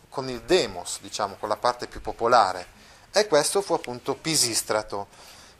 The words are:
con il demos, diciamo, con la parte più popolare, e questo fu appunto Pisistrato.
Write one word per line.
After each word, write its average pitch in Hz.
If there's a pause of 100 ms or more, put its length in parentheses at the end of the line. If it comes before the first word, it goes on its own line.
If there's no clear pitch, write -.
(100)
con 131
il 120
demos, 117
diciamo, 98
con 107
la 104
parte 120
più -
popolare, 107 (440)
e 208
questo 151
fu 175
appunto 123
Pisistrato. 110 (540)